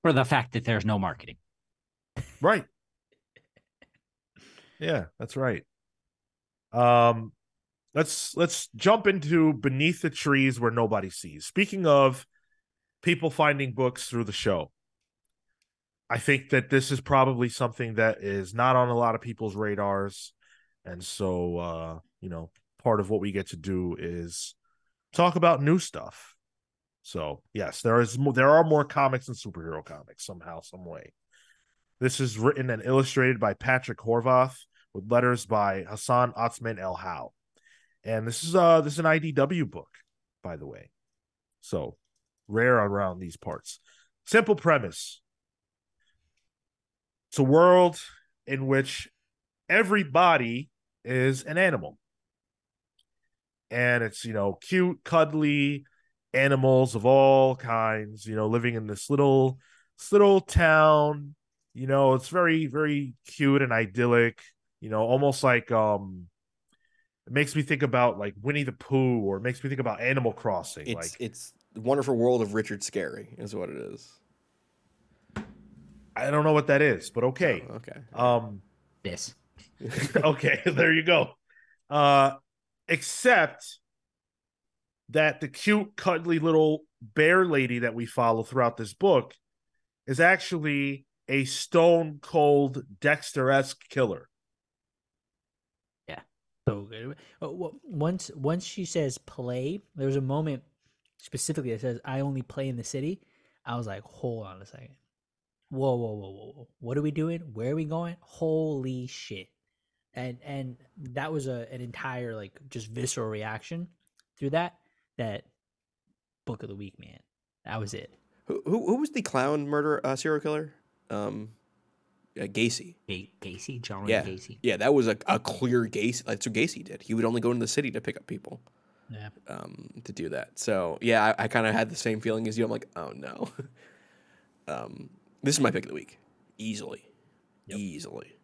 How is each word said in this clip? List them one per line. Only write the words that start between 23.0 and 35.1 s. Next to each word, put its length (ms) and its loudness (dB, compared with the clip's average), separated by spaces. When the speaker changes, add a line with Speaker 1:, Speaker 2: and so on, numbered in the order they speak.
Speaker 2:
what 120 0
we 100 -4
get 200 -6
to 60 -14
do 400 -4
is 600 -10
talk 240 2
about 260 4
new 160 4
stuff. 560 -10
So, 400 -8
yes, 300 -8
there 180 4
is 180 0
mo-, 140 0
there 180 6
are 140 8
more 200 4
comics 420 0
than 100 -10
superhero 480 -10
comics 420 -18
somehow, 360 -16
some 220 -20
way. 280 -16
This 180 -2
is 180 -4
written 320 0
and 160 -6
illustrated 540 2
by 160 0
Patrick 440 -2
Horvath 580 2
with 160 -10